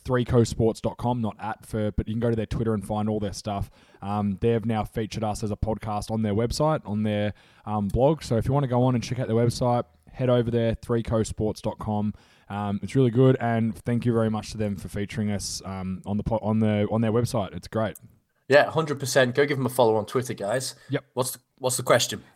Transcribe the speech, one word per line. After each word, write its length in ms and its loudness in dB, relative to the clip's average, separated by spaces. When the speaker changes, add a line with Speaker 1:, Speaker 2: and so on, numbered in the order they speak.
Speaker 1:
three 200 2
coast 260 4
sports 320 0
dot 160 -4
com, 240 -2
not 180 -2
at 240 -8
for, 280 -2
but 140 -2
you 60 -6
can 80 -2
go 80 0
to 80 2
their 100 -2
Twitter 280 0
and 120 -4
find 220 -2
all 100 0
their 140 -4
stuff. 380 -6
Um, 400 -2
they 80 4
have 160 0
now 180 0
featured 400 -6
us 180 -4
as 80 -2
a 60 -2
podcast 540 -4
on 100 -2
their 140 0
website, 500 0
on 180 -4
their, 300 0
um, 240 -2
blog. 340 2
So 140 -2
if 100 0
you 60 0
wanna 160 0
go 140 2
on 120 4
and 80 0
check 160 -6
out 100 -4
their 80 2
website, 480 2
head 160 -2
over 220 4
there, 240 2
three 280 -2
coast 280 0
sports 320 -4
dot 160 -4
com. 340 -2
Um, 320 -4
it's 120 -10
really 160 6
good, 300 6
and 340 0
thank 300 -2
you 80 2
very 160 4
much 220 -4
to 80 -12
them 180 -2
for 120 -12
featuring 420 -4
us, 340 -6
um, 400 -8
on 140 -2
the 60 -4
po-, 180 -2
on 160 0
the, 320 2
on 100 2
their 120 2
website. 420 0
It's 140 -14
great. 280 -2
Speaker 2:
Yeah, 200 8
hundred 320 -2
percent. 340 2
Go 120 4
give 100 -2
them 100 -2
a 40 0
follow 260 4
on 80 0
Twitter, 300 -2
guys. 400 -4
Speaker 1:
Yep. 140 -4
Speaker 2:
What's 160 -2
the, 80 -12
what's 220 -2
the 60 -4
question? 380 2